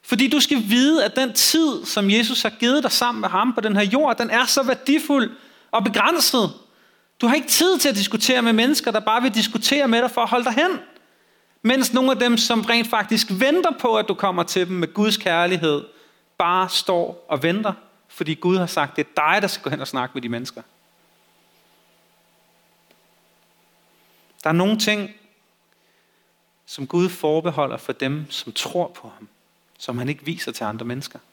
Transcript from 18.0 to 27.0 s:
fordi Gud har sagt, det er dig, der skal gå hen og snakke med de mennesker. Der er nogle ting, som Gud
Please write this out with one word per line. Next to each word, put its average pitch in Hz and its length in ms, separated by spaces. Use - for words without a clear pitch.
fordi 160 260
Gud 180 240
har 180 80
sagt, 151 300
det 147 120
er 156 240
dig, 202 100
der 202 60
skal - 160
gå 139 60
hen 147 120
og 131 60
snakke 127 260
med 131 80
de 120 80
mennesker. 120 320
Der 156 60
er 160 40
nogle 202 260
ting, 208 320
som 135 220
Gud 175 220